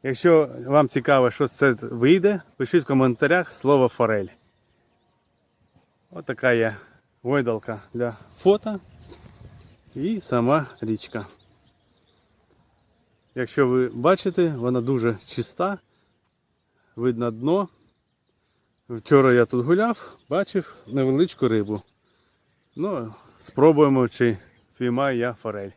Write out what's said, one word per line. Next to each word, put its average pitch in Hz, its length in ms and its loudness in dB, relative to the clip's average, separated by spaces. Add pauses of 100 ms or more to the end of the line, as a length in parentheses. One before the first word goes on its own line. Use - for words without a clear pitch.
Якщо 147 460 2 (160)
вам 139 220 4
цікаво, 131 440 2
що 143 160 -2
з - 40 -8
це 139 200 2 (100)
вийде, 165 600 2 (160)
пишіть 139 260 0
в - 40 -12
коментарях 139 640 0
слово 131 360 2
«форель». 107 400 -2 (1800)
Отака 139 400 -2
є 113 240 0 (480)
гойдалка 120 580 -2 (120)
для 120 240 -6 (240)
фото 202 380 0 (1160)
і 180 260 -6
сама 131 440 0 (160)
річка. 110 460 -8 (2000)
Якщо 131 320 0
ви 127 260 0
бачите, 170 640 0
вона 123 240 -2
дуже 117 440 -2
чиста, 185 540 -6 (1160)
видно 120 360 -2
дно. 160 360 -2 (1200)
Вчора 131 440 4
я 120 120 4
тут 123 200 -4
гуляв, 208 520 -2 (120)
бачив 185 460 -4 (120)
невеличку 135 600 -2
рибу. 107 340 -2 (920)
Ну, 139 380 -8 (260)
спробуємо, 139 680 4
чи 117 280 0 (380)
впіймаю 127 420 -4
я 120 160 -4
форель. 101 420 -12